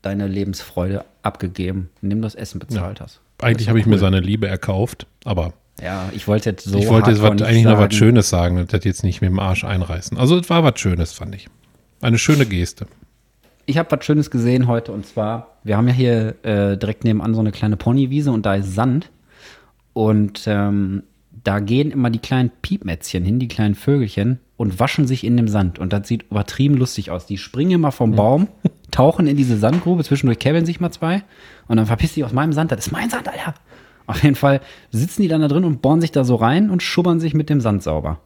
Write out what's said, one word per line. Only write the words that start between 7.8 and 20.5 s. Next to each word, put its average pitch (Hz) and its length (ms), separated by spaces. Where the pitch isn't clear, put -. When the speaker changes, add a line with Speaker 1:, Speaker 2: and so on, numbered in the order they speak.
Speaker 2:
Schönes 113 360
sagen 87 300
und 87 140
das 95 120
jetzt - 180
nicht 90 180
mit 95 100
dem 95 80
Arsch 95 240
einreißen. 90 560
Also 147 180
es 175 140
war 170 120
was 135 160
Schönes, 87 340
fand - 200
ich. - 140
Eine 117 180
schöne 143 260
Geste. 90 400
Speaker 1:
Ich 143 140
hab 165 120
was 139 140
Schönes 151 240
gesehen 123 380
heute 117 240
und 101 160
zwar: 113 560
Wir 104 140
haben 117 100
ja 123 60
hier, 117 500
äh, 101 340
direkt 104 280
nebenan 110 280
so 110 60
eine 107 120
kleine 107 260
Ponywiese 135 540
und 110 140
da 101 100
ist 98 200
Sand. 127 340
Und, 107 540
ähm, 101 560